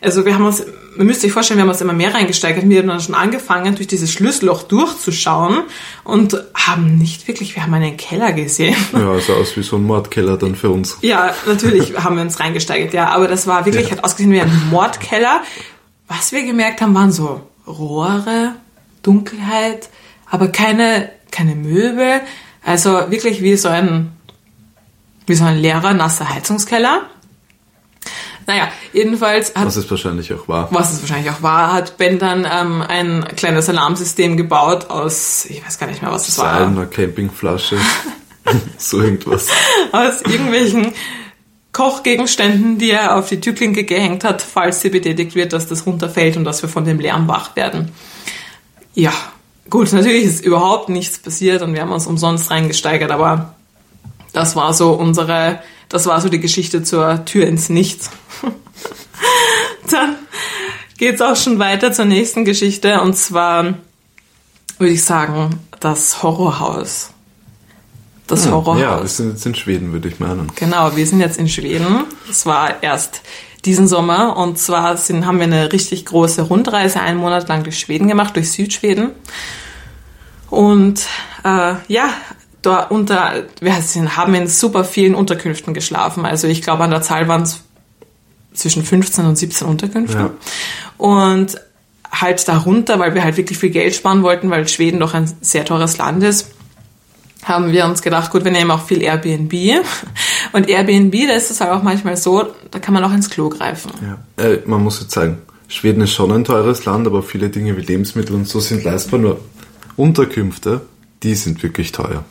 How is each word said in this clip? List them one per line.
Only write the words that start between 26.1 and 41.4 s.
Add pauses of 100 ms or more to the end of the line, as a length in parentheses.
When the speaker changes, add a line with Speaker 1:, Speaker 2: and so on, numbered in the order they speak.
Speaker 1:
Heizungskeller. (1500)
Naja, (240)
jedenfalls
hat
Speaker 2:
Was
es
wahrscheinlich
auch
war.
Speaker 1:
Was
es
wahrscheinlich
auch
war,
hat
Ben
dann,
ähm,
ein (100)
kleines
Alarmsystem
gebaut
aus,
ich
weiß
gar
nicht
mehr,
was
es
war.
Speaker 2:
Seil,
einer
Campingflasche, (520)
Speaker 1:
<laughs>
Speaker 2:
so
irgendwas. (420)
Speaker 1:
Aus
irgendwelchen (800)